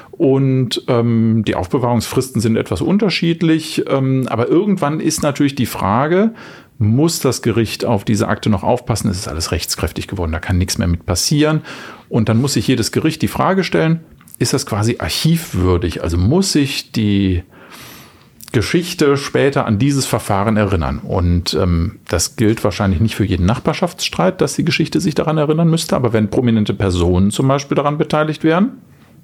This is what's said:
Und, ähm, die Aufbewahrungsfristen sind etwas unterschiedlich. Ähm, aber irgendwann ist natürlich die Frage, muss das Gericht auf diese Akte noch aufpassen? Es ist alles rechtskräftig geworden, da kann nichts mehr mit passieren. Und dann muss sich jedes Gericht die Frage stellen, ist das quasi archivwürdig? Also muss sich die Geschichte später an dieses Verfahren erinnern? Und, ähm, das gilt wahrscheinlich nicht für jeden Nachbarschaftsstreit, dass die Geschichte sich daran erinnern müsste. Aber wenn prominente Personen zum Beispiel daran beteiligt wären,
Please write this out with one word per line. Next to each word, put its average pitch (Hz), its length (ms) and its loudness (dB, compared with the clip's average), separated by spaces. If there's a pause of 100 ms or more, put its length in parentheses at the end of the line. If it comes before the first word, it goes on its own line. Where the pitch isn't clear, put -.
(120)
Und, 131 760 2
ähm, 113 580 2
die 101 100 -2
Aufbewahrungsfristen 120 840 -2
sind 113 160 2
etwas - 240 -2
unterschiedlich. 165 1080 0
Ähm, 131 400 0
aber 117 180 0
irgendwann 165 540 2
ist - 220 -2
natürlich 139 320 0
die 123 100 0
Frage, 143 680 2 (460)
muss 127 420 2
das 123 220 -2
Gericht 110 420 0
auf 107 220 0
diese 107 240 0
Akte 107 200 -2
noch 98 140 0
aufpassen? 110 460 -2
Es 95 80 -2
ist - 100 -8
alles 80 240 -6
rechtskräftig - 560 -4
geworden, 87 240 -4
da 80 80 -2
kann 90 180 -2
nichts 90 200 0
mehr 92 100 0
mit 85 180 -2
passieren. 151 580 0 (440)
Und 120 220 0
dann 113 100 4
muss 139 140 0
sich 110 120 0
jedes 117 280 0
Gericht 156 300 -2
die 110 40 0
Frage 175 380 0
stellen, 165 360 0 (380)
ist 123 140 0
das 135 120 -2
quasi 110 340 -2
archivwürdig? 90 1000 0
Also 85 160 -2
muss 151 360 2
sich - 400 -2
die 98 500 2 (1080)
Geschichte 143 640 0
später 135 480 0
an 104 140 0
dieses 139 260 2
Verfahren 107 500 0
erinnern? 92 440 0
Und, 87 640 0
ähm, 87 460 0
das - 300 -2
gilt 110 260 2
wahrscheinlich 95 380 0
nicht 113 140 0
für 120 100 0
jeden 87 200 0
Nachbarschaftsstreit, 165 960 -2
dass 147 140 0
die - 100 -2
Geschichte 156 380 0
sich 160 120 -2
daran 151 240 0
erinnern 156 320 2
müsste. 165 280 0
Aber 123 160 0
wenn 110 160 2
prominente 113 440 2
Personen 90 580 2
zum 135 180 0
Beispiel 139 260 0
daran 143 220 0
beteiligt 151 480 -2
wären, 180 320 2 (460)